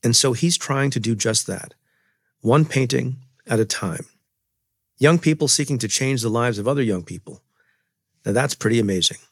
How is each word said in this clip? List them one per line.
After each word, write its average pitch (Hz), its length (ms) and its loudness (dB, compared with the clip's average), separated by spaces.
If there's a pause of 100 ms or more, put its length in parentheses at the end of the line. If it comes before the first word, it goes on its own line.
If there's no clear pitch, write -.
And 117 100 2
so 135 180 4
he's 170 240 0
trying 139 340 -2
to 131 100 -4
do 113 160 0
just 107 320 -2
that, - 260 -10 (680)
one 147 240 4
painting 131 520 -2 (320)
at 117 100 0
a 110 60 4
time. 92 420 -6 (920)
Young 160 220 4
people 156 300 0
seeking 139 300 0
to 113 100 -4
change 135 340 0
the 113 60 0
lives 117 300 0
of 104 100 -2
other 139 140 0
young 98 200 0
people. - 400 -16 (840)
Now 101 80 -2
that's 131 220 0
pretty 113 240 0
amazing. 98 400 0 (140)